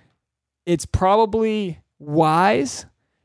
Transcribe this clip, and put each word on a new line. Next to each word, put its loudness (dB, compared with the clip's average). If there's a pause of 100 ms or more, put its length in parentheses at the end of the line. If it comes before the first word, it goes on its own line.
(640)
it's -2
probably 0 (180)
wise 0 (380)